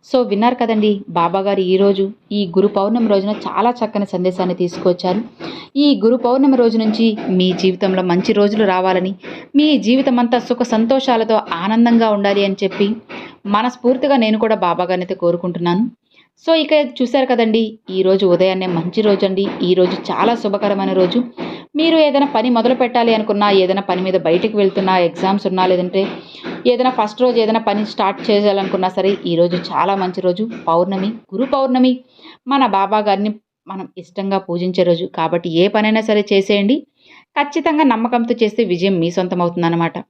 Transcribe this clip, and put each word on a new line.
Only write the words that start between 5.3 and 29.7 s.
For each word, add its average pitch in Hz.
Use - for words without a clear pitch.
ఈ 285
గురు 233
పౌర్ణమి 262
రోజు 233
నుంచి 220
మీ 185
జీవితంలో 185
మంచి 180
రోజులు 208
రావాలని, 190
మీ 302
జీవితం 247
అంతా 240
సుఖ 240
సంతోషాలతో 226
ఆనందంగా 226
ఉండాలి 202
అని 196
చెప్పి 202
మనస్ఫూర్తిగా 247
నేను 220
కూడా 220
బాబాగారిని 180
అయితే 180
కోరుకుంటున్నాను. 175
So 330
ఇక 311
చూశారు 269
కదండి, 226
ఈరోజు 190
ఉదయాన్నే 185
మంచి 175
రోజు 202
అండి. 190
ఈరోజు 180
చాలా 185
శుభకరమైన 196
రోజు. 185
మీరు 330
ఏదైనా 277
పని 233
మొదలు 240
పెట్టాలి 233
అనుకున్నా, 208
ఏదైనా 190
పని 185
మీద 185
బయటకు 196
వెళ్తున్నా, 190
ఎగ్జామ్స్ 190
ఉన్నా, 185
లేదంటే 180
ఏదైనా 254
ఫస్ట్ 214
రోజు 247
ఏదైనా 220
పని 208
స్టార్ట్ 202
చేయాలనుకున్నా 196
సరే, 190
ఈ 170
రోజు 175